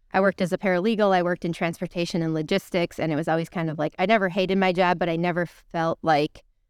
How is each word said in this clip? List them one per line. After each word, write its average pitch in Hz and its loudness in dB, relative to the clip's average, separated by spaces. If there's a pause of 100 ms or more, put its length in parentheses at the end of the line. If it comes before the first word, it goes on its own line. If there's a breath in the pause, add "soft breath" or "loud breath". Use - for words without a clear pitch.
(120)
I 190 4
worked 196 2
as 175 0
a 185 -2
paralegal, 196 2
I 180 4
worked 175 -2
in 170 -2
transportation 170 -4
and 160 -2
logistics, 170 -2
and 160 -2
it 147 0
was 160 -2
always 165 0
kind 165 -4
of 151 -6
like, 151 -2
I 185 0
never 196 2
hated 196 0
my 190 2
job, 180 2
but 170 -2
I 165 -2
never 175 0
felt, 165 -6
like, 156 0 (260)